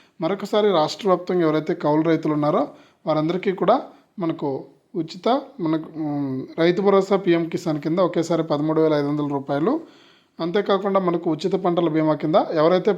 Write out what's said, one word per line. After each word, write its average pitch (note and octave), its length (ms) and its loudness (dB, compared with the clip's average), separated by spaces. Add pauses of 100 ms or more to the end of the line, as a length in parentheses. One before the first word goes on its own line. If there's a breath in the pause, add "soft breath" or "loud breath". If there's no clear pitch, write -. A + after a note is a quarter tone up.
(240 soft breath)
మరొకసారి G3+ 440 0 (120)
రాష్ట్ర D3+ 300 -2
వ్యాప్తంగా F3+ 380 2
ఎవరైతే D#3 260 0 (100)
కౌలు D#3 260 2
రైతులు D#3+ 280 0
ఉన్నారో D3+ 240 2 (460 loud breath)
వారందరికీ E3 440 0 (100)
కూడా G3 140 4 (480 loud breath)
మనకు D#3+ 260 -4 (520)
ఉచిత, F3 260 -8 (360)
మనకు, D#3+ 240 -2 (140)
ఉమ్, C#3+ 340 -4 (240)
రైతు E3+ 280 2
భరోసా G3 360 4
పీఎం E3+ 200 2 (100)
కిసాన్ D#3 320 -4
కింద E3 140 0 (100)
ఒకేసారి E3 420 0
పదమూడు D#3 320 0
వేల D#3 160 4
ఐదు C#3+ 120 0
వందల D3 160 -2 (100)
రూపాయలు, C#3+ 340 0 (720 loud breath)
అంతేకాకుండా G3 640 0
మనకు E3+ 280 -2
ఉచిత F3+ 280 -2
పంటల F3 320 0
బీమా D#3 260 2
కింద D#3 160 2 (240)
ఎవరైతే F3+ 360 4